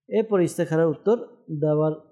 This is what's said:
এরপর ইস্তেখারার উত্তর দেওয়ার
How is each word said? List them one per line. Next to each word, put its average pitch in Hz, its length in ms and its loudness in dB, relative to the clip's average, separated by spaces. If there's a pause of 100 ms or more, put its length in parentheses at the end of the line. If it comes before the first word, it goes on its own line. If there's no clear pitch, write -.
এরপর 208 320 0
ইস্তেখারার 165 460 0
উত্তর 196 300 0 (420)
দেওয়ার 151 320 2 (200)